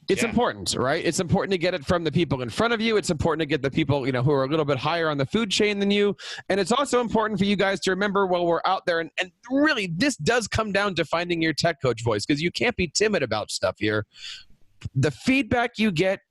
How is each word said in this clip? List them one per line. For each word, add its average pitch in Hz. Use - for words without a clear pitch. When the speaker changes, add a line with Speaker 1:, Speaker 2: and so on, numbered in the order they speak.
Speaker 1:
it's 196
Speaker 2:
Yeah. 226
Speaker 1:
important, 190
right? 139
It's 165
important 185
to 190
get 175
it 156
from 175
the 151
people 139
in 120
front 233
of 220
you. 226
It's 190
important 160
to 160
get 139
the 139
people, 143
you 135
know, 123
who 147
are 135
a -
little 156
bit 139
higher 160
on 147
the 135
food 214
chain 208
than 202
you. 202
And 196
it's 180
also 254
important 214
for 190
you 202
guys 196
to -
remember 196
while 180
we're 170
out 185
there, 165
and, 165
and 185
really, 269
this 254
does 214
come 220
down 196
to 165
finding 170
your 160
tech 165
coach 117
voice 107
'cause 147
you 175
can't -
be 180
timid 202
about 107
stuff -
here. 107
The 143
feedback 247
you 214
get 190